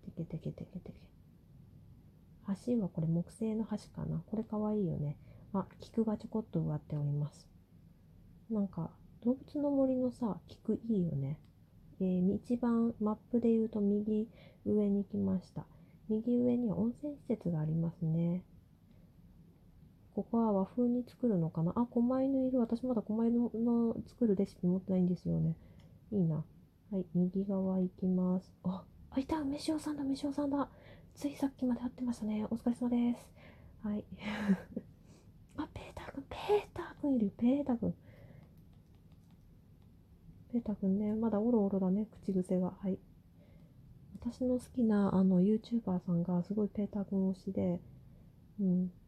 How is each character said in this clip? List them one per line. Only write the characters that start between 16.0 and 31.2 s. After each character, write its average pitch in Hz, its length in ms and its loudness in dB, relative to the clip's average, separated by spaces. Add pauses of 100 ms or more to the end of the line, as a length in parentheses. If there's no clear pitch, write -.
右 226 280 0
上 240 220 4
に 247 100 0
は 170 80 0
温 220 140 0
泉 285 240 -8
施 277 140 -18
設 214 220 -2
が 160 100 0
あ 151 40 0
り 156 100 0
ま 165 180 0
す - 120 -8
ね。 170 400 0 (1700)
こ 196 160 -2
こ 233 80 2
は 226 140 4
和 190 140 2
風 247 220 0
に 247 200 0
作 - 200 -2
る 202 100 4
の 165 120 2
か 160 120 -2
な。 175 140 2
あ、 240 100 2
狛 247 360 2
犬 269 240 2
い 254 40 2
る。 262 100 2
私 233 240 0
ま 254 100 0
だ 214 60 2
狛 220 260 0
犬 233 280 4
の 233 420 2 (100)
作 - 200 0
る 196 100 4
レ 196 80 2
シ - 120 -8
ピ - 100 -2
持 180 120 4
っ - 20 -2
て 185 120 -4
な 185 60 4
い 180 40 4
ん 180 60 4
で 180 80 2
す - 120 -6
よ 165 120 2
ね。 160 160 2 (560)
い 208 80 2
い 175 40 6
な。 156 200 0 (480)
は 196 60 -2
い、 180 160 -4
右 180 320 2
側 190 340 0
行 185 180 0
き 190 80 -2
ま 185 340 2
す。 - 120 -20 (120)
あ、 185 200 -4 (260)
あ、 269 100 -2
い 269 60 -4
た、 320 140 0
梅 285 180 -2 (100)
塩 311 100 0
さ 302 140 -4
ん 294 40 -4
だ、 285 60 -6
梅 269 200 -2
塩 285 100 -2
さ 294 120 -2
ん 285 60 -2
だ。 277 180 -2 (460)
つ - 140 -6